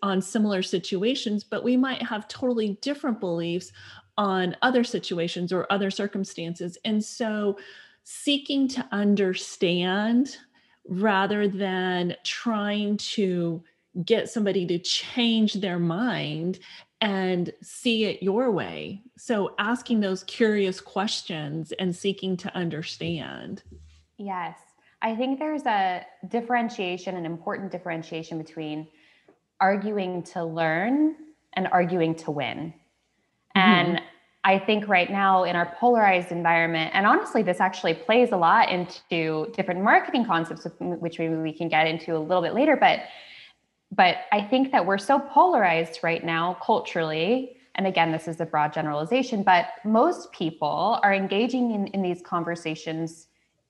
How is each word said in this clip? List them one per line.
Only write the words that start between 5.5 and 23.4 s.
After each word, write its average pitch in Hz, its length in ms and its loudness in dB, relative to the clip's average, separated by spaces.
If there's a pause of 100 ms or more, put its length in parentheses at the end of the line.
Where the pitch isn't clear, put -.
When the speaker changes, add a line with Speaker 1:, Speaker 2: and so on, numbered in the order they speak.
Speaker 1:
or 180 180 0
other 196 200 0
circumstances. 180 920 -6
And 214 180 0
so 214 560 -4 (440)
seeking 277 680 -2
to 254 240 -6
understand 202 1400 0 (520)
rather 202 600 2
than 185 760 -2
trying 208 720 -2
to 175 680 -2 (420)
get 220 240 0
somebody 196 380 0
to 175 120 -2
change 226 760 0
their 185 240 -2
mind 170 800 -2 (420)
and 185 520 0 (100)
see 220 420 -2
it 185 180 -4
your 220 280 0
way. 92 520 -4 (140)
So 202 420 -2
asking 226 420 -2
those 190 240 -2
curious 202 560 2
questions 160 920 -6
and 185 220 -2
seeking 190 440 -4
to - 180 -10
understand. 160 1040 -6 (560)